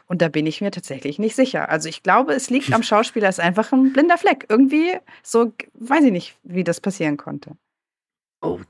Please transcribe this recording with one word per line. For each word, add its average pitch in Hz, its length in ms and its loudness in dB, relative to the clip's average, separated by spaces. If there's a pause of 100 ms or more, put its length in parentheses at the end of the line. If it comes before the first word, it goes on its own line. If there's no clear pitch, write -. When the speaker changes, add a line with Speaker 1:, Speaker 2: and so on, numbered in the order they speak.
Speaker 1:
Und 175 160 -2
da 165 60 2
bin 156 180 -2
ich 156 160 -6
mir 202 80 -2
tatsächlich 143 480 -10
nicht 220 180 -2
sicher. 254 320 0
Also 156 220 -2
ich - 120 -16
glaube, 240 300 2
es 269 160 -4
liegt 269 240 -2
am 233 100 2
Speaker 2:
<laughs> - 0 -
Speaker 1:
Schauspieler, 214 460 0
ist 185 120 -2
einfach 180 320 0
ein 262 200 4
blinder 330 240 4
Fleck. 370 320 0
Irgendwie 277 440 4 (300)
so, 233 300 0 (220)
weiß 269 300 2
ich 247 80 4
nicht, - 300 -8
wie 180 220 -4
das 165 160 -4
passieren 160 380 -4
konnte. 147 380 -14 (880)
Speaker 2:
Oh, - 260 -6